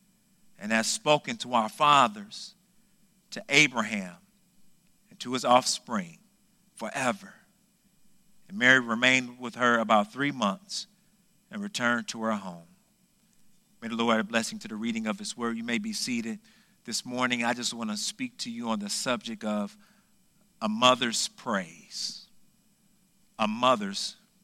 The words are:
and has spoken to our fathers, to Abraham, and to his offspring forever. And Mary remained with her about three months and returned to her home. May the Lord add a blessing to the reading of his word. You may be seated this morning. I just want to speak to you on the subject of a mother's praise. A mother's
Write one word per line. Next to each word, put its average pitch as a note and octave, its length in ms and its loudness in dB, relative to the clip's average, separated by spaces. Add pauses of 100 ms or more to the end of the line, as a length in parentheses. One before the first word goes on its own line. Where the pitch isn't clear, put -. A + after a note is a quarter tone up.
(580)
and G#2+ 140 -4
has A2 160 2
spoken D3 500 0
to B2 160 -6
our A2 140 4
fathers, A#2+ 880 2 (720)
to - 180 -8
Abraham, A2 680 2 (920)
and - 120 -20
to B2 120 -8
his B2+ 120 -2
offspring A#2+ 720 2 (560)
forever. A#2+ 580 -4 (1160)
And G2 100 -10
Mary B2+ 220 8
remained B2 580 2
with B2 160 -10
her A#2+ 240 4
about G#2+ 340 4
three C#3+ 200 -2
months G#2 540 -4 (640)
and G2+ 120 -8
returned A#2 460 -2
to A2+ 160 -8
her A2 80 0
home. F2+ 340 -8 (1120)
May A2+ 80 -10
the A#2 60 -6
Lord A#2 200 2
add A2 60 4
a G#2 40 -2
blessing A2+ 340 -2
to A2 100 -14
the A2 80 -8
reading A2+ 300 -4
of G#2 120 -4
his G#2 160 -10
word. A#2 220 -4
You A2+ 80 -8
may A#2 140 -2
be G#2+ 160 -6
seated A2+ 460 -6 (440)
this - 220 -8
morning. B2 360 0
I A#2+ 120 2
just A#2+ 180 -4
want A#2 160 -6
to G#2 80 -4
speak B2 420 -8
to A#2+ 120 -8
you A#2 180 -6
on A2 120 -2
the G2+ 100 -8
subject A2+ 540 -4
of G#2 300 -4 (840)
a A2 80 -4
mother's A#2+ 600 2
praise. - 1000 -8 (1120)
A G#2+ 100 0
mother's G#2+ 680 0 (280)